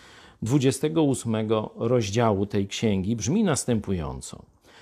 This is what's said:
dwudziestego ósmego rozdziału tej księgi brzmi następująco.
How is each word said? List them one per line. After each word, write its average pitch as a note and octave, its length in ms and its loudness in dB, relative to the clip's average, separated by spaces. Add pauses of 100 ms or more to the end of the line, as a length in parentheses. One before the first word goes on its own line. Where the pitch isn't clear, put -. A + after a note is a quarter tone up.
(400)
dwudziestego C#3+ 600 2
ósmego A2 720 0
rozdziału A2+ 720 2
tej G2+ 220 -2
księgi G2+ 480 0
brzmi F3 280 0
następująco. G2+ 1040 -4 (360)